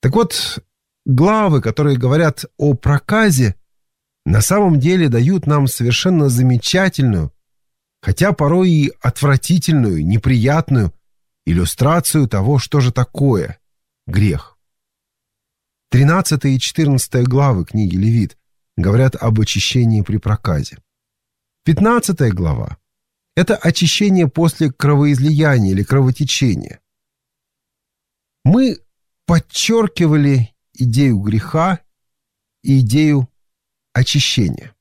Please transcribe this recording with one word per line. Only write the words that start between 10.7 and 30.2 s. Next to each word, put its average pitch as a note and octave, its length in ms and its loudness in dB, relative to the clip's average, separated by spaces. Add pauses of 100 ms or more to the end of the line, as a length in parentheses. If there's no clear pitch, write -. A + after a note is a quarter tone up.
иллюстрацию B2+ 840 0
того, A#2+ 320 0
что - 180 -4
же B2 140 0
такое B2 680 -2 (480)
грех. F2+ 500 -4 (1300)
Тринадцатая C#3+ 640 2
и C3 80 0
четырнадцатая C3+ 640 -2
главы B2+ 400 0
книги G2 320 -2
«Левит» A2 420 0 (380)
говорят A2 400 2
об A2 240 0
очищении A2 640 0
при G2+ 160 -4
проказе. G2+ 600 -4 (840)
Пятнадцатая F#3+ 680 0
глава — D2+ 480 -4 (580)
это - 200 0
очищение F3+ 720 0
после D#3+ 420 -2
кровоизлияния C#3+ 1000 0
или F#2+ 100 -2
кровотечения. B2+ 960 -2 (1600)
Мы A#3 340 2 (480)
подчеркивали D#3 1300 0 (200)